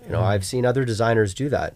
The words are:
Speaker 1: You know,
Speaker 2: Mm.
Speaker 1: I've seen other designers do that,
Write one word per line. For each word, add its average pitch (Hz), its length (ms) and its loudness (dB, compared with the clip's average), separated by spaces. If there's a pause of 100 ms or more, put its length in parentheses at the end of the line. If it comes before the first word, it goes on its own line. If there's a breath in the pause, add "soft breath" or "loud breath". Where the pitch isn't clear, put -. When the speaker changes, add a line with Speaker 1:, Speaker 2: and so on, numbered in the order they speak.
Speaker 1:
You 214 80 -10
know, 82 80 0
Speaker 2:
Mm. 92 60 2
Speaker 1:
I've 101 200 0
seen 123 180 -2
other 123 200 2
designers 113 500 2
do 139 160 -4
that, 82 240 -2